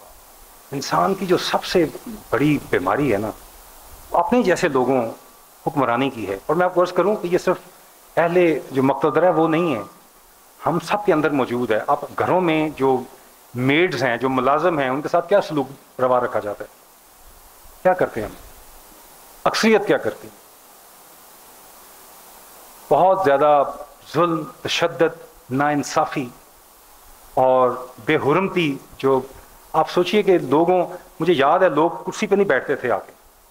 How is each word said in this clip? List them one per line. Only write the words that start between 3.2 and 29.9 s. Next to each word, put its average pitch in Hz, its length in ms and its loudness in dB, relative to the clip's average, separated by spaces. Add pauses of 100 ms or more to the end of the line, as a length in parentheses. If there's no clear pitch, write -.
अपने 233 280 2
जैसे 175 260 0
लोगों 131 320 2 (640)
हुक्मरानी 131 440 0
की 113 160 -8
है। 98 140 -6 (100)
और 156 60 0
मैं 180 100 2
आपको 180 160 0
अर्ज़ 180 120 0
करूँ 185 220 0
कि 180 120 -6
ये 175 120 0
सिर्फ 180 200 -2 (580)
अहले 170 280 2 (280)
जो 131 100 0
मक्तदर 151 420 2
है 180 80 4
वो 160 140 2
नहीं 160 280 0
है, 104 80 -8 (760)
हम 160 220 -2
सब - 240 -4
के 175 60 2
अंदर 156 200 2
मौजूद 120 400 -2
है। 107 80 0 (100)
आप 143 180 -2 (120)
घरों 135 220 0
में 156 340 -2
जो 131 300 0 (480)
मेड्स 139 500 0
हैं, 120 160 0
जो 131 100 -2
मुलाजिम 147 500 0
हैं, 135 100 0
उनके 147 200 -4
साथ 170 180 -2
क्या 202 140 2
सलूक 147 280 -4 (300)
रवा 127 200 2
रखा 110 200 -2
जाता 104 240 -8
है, 101 60 -18 (1120)
क्या 185 100 2
करते 135 280 -4
हैं 101 60 -8
हम, - 80 -16 (1080)
अक्सरियत 214 400 2
क्या 147 140 2
करती - 280 -8
है? - 60 -20 (2500)
बहुत 185 340 4
ज़्यादा 139 280 4 (640)
जुल्म, 165 320 0 (180)
तशद्दुद, 165 520 -2 (360)
नाइंसाफ़ी 143 800 -2 (1080)
और 127 560 2 (140)
बेहुरमती। 151 720 0 (200)
जो 131 260 2 (480)
आप 156 140 0
सोचिए 190 360 0